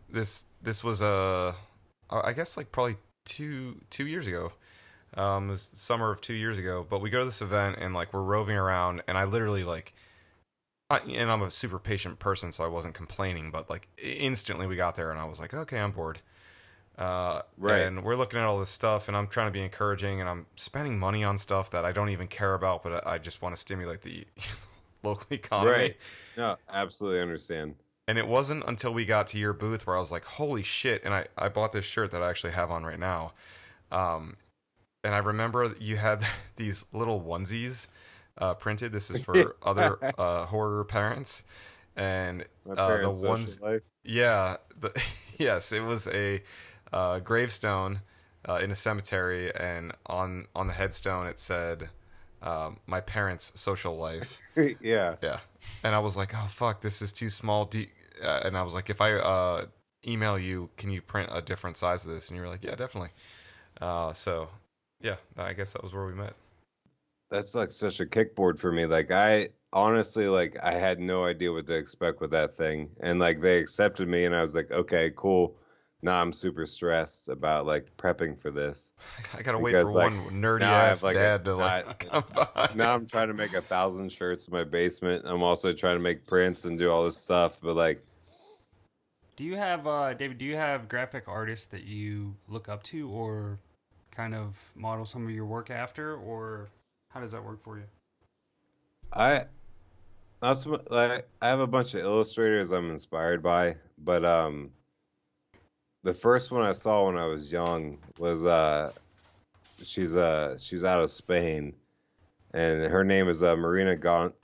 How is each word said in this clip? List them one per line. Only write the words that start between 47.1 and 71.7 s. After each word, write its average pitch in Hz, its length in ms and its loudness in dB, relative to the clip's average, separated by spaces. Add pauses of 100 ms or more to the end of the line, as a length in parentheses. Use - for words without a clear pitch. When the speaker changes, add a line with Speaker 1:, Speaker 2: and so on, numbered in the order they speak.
Speaker 1:
gravestone, 98 800 0 (460)
uh, 87 100 0
in 95 140 0
a 98 40 -4
cemetery, 92 800 -2
and 85 380 -6 (140)
on, 92 480 -4
on 92 120 -2
the 92 60 -2
headstone 92 540 -2
it - 120 -10
said, 85 500 -4 (520)
uh, 78 300 -4 (140)
"My 92 160 -4
parents' 98 540 -4
social 90 420 -4
life." 80 440 -8 (140)
Speaker 2:
<laughs> 147 260 2
Yeah. 101 400 2
Speaker 1:
Yeah. 76 180 -4 (440)
And 110 120 2
I 107 40 4
was 104 180 -2
like, 98 180 -2
"Oh, 107 140 -4
fuck, 110 320 -2
this 104 200 -4
is 101 120 -6
too 113 160 -6
small." 104 360 0
Do 107 160 -4
you, - 60 -8 (360)
uh, 73 220 2
and 95 120 -2
I 92 60 0
was 85 100 -6
like, 95 160 -4
"If 101 120 -2
I, 107 120 6
uh, 92 520 2 (400)
email 110 340 0
you, 92 380 -6
can 98 140 -8
you 92 100 -4
print - 320 -4
a 85 80 -4
different 87 360 -6
size 87 280 0
of 82 80 -8
this?" 80 160 -10
And 87 80 -10
you 90 60 -8
were 87 60 -10
like, 90 140 -12
"Yeah, - 120 -8
definitely." 101 360 -8 (680)
Uh, 85 320 -2
so, 85 360 -4 (520)
yeah, 104 160 -6 (200)
I 92 160 -6
guess 98 200 -8
that - 100 -10
was 92 100 -12
where 98 120 -6
we 92 100 -8
met. 101 200 -10 (960)
Speaker 2:
That's, 101 260 -4
like, 107 160 0
such 101 280 -2
a 90 60 -2
kickboard 98 540 4
for 90 120 0
me. 82 140 2
Like, 80 260 4
I 104 380 6 (240)
honestly, 107 540 4
like, 90 360 4
I 85 100 2
had 90 260 2
no 90 260 0
idea 87 260 0
what 80 160 -4
to 82 80 -2